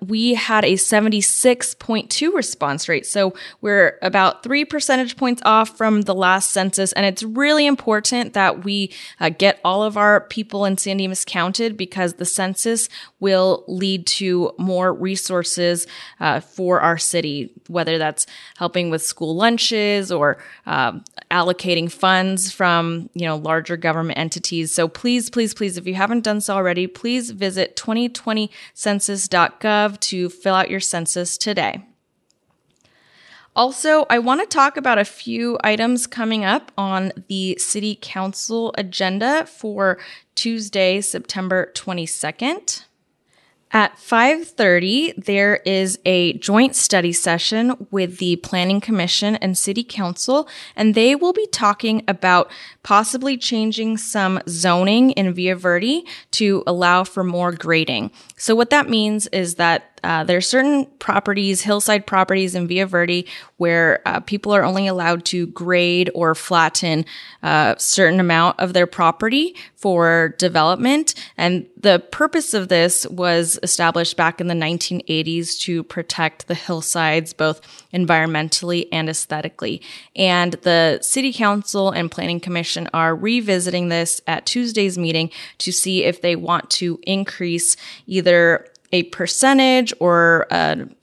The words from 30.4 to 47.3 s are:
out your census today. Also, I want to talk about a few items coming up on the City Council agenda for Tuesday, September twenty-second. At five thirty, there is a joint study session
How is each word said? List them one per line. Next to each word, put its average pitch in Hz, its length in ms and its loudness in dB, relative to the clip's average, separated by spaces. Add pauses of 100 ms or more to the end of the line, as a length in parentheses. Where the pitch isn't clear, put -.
out 190 120 2
your 190 120 -6
census 175 580 -4
today. 196 420 -4 (1700)
Also, 285 560 2
I 240 80 4
want 254 220 2
to 427 60 -2
talk 285 300 2
about 254 220 2
a 208 60 2
few 233 580 -6
items 226 460 0
coming 220 360 -4
up 202 320 0
on 190 360 -2 (160)
the 190 280 -4
City 208 440 -4
Council 208 760 -6
agenda 202 680 -2
for 196 520 -4 (360)
Tuesday, 208 640 -2
September 185 720 -4
twenty-second. 185 1120 -6 (880)
At 214 260 0
five 277 480 2
thirty, 196 720 2
there 202 400 0 (100)
is 190 380 0
a 180 300 2
joint 233 400 2
study 175 380 2
session 220 800 -2